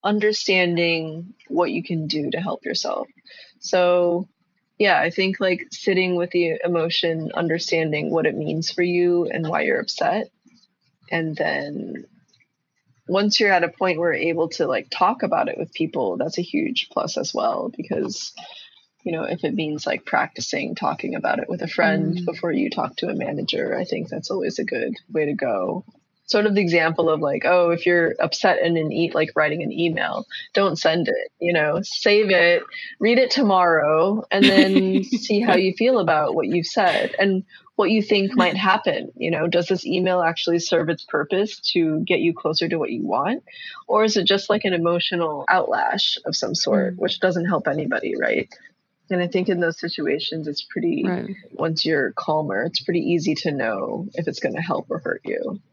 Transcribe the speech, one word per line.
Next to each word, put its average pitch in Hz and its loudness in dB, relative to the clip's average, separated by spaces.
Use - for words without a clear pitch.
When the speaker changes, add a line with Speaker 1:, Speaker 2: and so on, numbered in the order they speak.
Speaker 1:
Understanding 175 0
what - 0
you 170 -4
can 160 -4
do 151 -4
to 170 -4
help - -8
yourself. - -4
So, 180 2
yeah, 190 4
I 165 2
think, 190 -2
like, 185 0
sitting 185 0
with 175 0
the 170 2
emotion, 165 0
understanding 160 0
what 160 2
it - 0
means 160 -4
for 180 -2
you 175 2
and 160 -4
why 110 0
you're - 2
upset. - -2
And 160 -2
then 147 -4
once 202 2
you're 202 4
at 175 4
a 170 -2
point 175 0
where 170 2
you're 160 0
able 165 0
to, 156 -2
like, 123 -2
talk 214 2
about - 0
it - -8
with - -8
people, 127 -2
that's - -4
a 180 -2
huge - -2
plus - -2
as - -4
well, - -2
because, - -6
you 175 -4
know, 160 -4
if - -4
it 147 -2
means, 151 -4
like, 143 -8
practicing - -4
talking - -4
about - -2
it - -8
with 175 -6
a 165 -8
friend 165 0
Speaker 2:
Mm. 175 -6
Speaker 1:
before 165 -4
you - 0
talk - -4
to - -4
a - -4
manager, - -4
I 180 -4
think 170 -6
that's - -8
always 180 -4
a 214 -4
good - -4
way 156 0
to 147 -2
go. 107 -2
Sort 208 2
of 202 2
the 208 4
example 165 2
of, 156 2
like, 143 -2
oh, 175 6
if 170 -2
you're 175 4
upset - 2
in 170 2
an 156 0
e-, 170 0
like, 160 0
writing 156 0
an - -4
email, 165 -2
don't 196 2
send 160 2
it, - -2
you 175 0
know, 151 2
save 208 4
it, 175 6
read 233 6
it 247 4
tomorrow, 180 4
and 202 4
then 190 4
Speaker 2:
<laughs> - -
Speaker 1:
see 214 0
how 208 4
you 190 2
feel 247 2
about 156 2
what 156 0
you've 170 0
said - 2
and 190 2
what 196 2
you 220 4
think 202 2
might 180 4
happen. 185 0
You 160 -4
know, 165 0
does 170 2
this 185 0
email 180 2
actually 170 0
serve 165 2
its 165 -4
purpose 185 -2
to 160 2
get 175 0
you 170 2
closer 165 -2
to 170 -2
what 135 -2
you 117 -4
want? 160 -2
Or 214 4
is 214 2
it 190 2
just, 196 2
like, - 2
an 190 2
emotional 170 0
outlash - 0
of - -4
some - -4
sort, 190 0
Speaker 2:
Mm. 180 -12
Speaker 1:
which - -2
doesn't 180 0
help 180 -2
anybody, - -4
right? - -2
And 180 0
I 175 0
think 180 0
in 180 0
those 165 0
situations, 160 -4
it's 147 -8
pretty, - -2
Speaker 2:
Right. 185 -2
Speaker 1:
once 160 -2
you're 156 0
calmer, 156 -2
it's - -4
pretty 175 -2
easy 165 0
to 160 -2
know 127 -4
if 156 -4
it's 147 -8
gonna 165 -2
help - -4
or - -4
hurt - -4
you. - -6